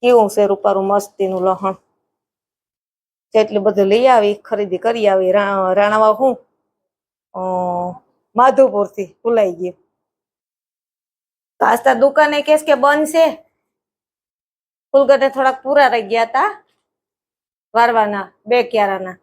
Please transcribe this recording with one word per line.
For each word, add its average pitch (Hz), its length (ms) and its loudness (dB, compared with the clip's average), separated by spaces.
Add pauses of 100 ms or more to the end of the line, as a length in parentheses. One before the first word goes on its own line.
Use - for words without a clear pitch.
કેવું 240 280 4
છે 208 160 0
રૂપારું 196 420 -2
મસ્તીનું 196 540 -4
લહણ. 190 320 -4 (1600)
જેટલું 214 300 0
બધું 196 220 2
લઈ 226 220 2
આવી, 214 260 2
ખરીદી 208 440 -6
કરી 226 300 -2
આવી. 190 240 2
રા-, 196 420 0
રાણાવાવ 214 400 2
હું, 247 240 -2 (960)
અ, 190 60 -14 (960)
માધુપુરથી 220 880 0
ભૂલાઈ 226 280 0
ગયું. 175 220 -10 (1900)
તો - 60 0
આજ 233 140 0
તો 269 140 0
દુકાને 294 480 0
કેસ 302 220 0
કે 311 120 0
બંધ 285 320 0
છે. 320 380 -2 (1500)
ફૂલગઢે 277 380 2
થોડાક 262 340 -4
પૂરા 277 240 2
રહી 233 140 -2
ગયા 226 240 -2
તા 302 380 -4 (1120)
વારવાના, 220 560 0 (160)
બે 240 160 0
ક્યારાના. 196 600 -4